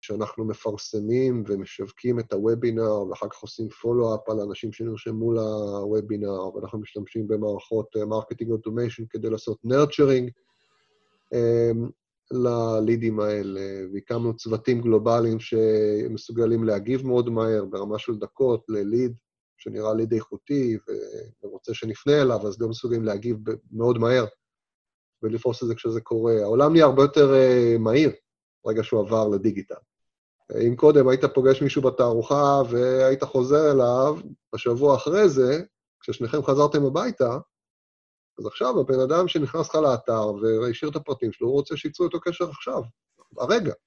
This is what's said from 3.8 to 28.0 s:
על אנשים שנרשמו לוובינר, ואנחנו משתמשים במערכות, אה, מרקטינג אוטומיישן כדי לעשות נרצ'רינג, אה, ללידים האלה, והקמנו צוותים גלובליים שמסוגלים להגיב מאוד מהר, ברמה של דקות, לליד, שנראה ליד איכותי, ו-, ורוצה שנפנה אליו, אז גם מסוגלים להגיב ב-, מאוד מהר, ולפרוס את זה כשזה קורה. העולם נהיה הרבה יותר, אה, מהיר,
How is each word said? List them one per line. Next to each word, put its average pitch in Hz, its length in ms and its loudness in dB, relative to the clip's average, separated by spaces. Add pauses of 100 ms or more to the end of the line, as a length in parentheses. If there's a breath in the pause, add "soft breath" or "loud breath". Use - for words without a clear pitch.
על 110 100 -2
אנשים 101 340 -8
שנרשמו 113 600 -6
לוובינר, 104 1200 -4
ואנחנו 107 240 -10
משתמשים 107 480 -10
במערכות, 107 600 -4 (100)
אה, 107 80 -4
מרקטינג 110 460 -6
אוטומיישן 113 580 -6
כדי 110 200 -8
לעשות 110 340 -6
נרצ'רינג, 135 680 2 (1000)
אה, 117 380 2 (600)
ללידים 113 880 0
האלה, 101 420 -2 (320)
והקמנו 117 420 -4
צוותים 113 460 -2
גלובליים 113 580 2
שמסוגלים 110 1200 0
להגיב 110 420 -2
מאוד 123 240 0
מהר, 113 360 0
ברמה 101 340 -6
של 113 200 -6
דקות, 117 500 -2
לליד, 110 440 -2 (440)
שנראה 107 360 -6
ליד 113 200 -2
איכותי, 117 640 -4
ו-, - 140 -12 (520)
ורוצה 101 300 -12
שנפנה 143 480 0
אליו, 113 260 0
אז 98 100 -8
גם 113 120 -4
מסוגלים 113 340 -4
להגיב 110 400 -4
ב-, 110 120 -6 (160)
מאוד 117 260 2
מהר, 117 280 2 (1000)
ולפרוס 117 400 -4
את 120 40 -2
זה 117 80 -2
כשזה 113 260 -6
קורה. 113 400 0
העולם 127 320 4
נהיה 165 120 8
הרבה 135 180 6
יותר, 143 300 6
אה, 123 460 6
מהיר, 120 320 2 (540)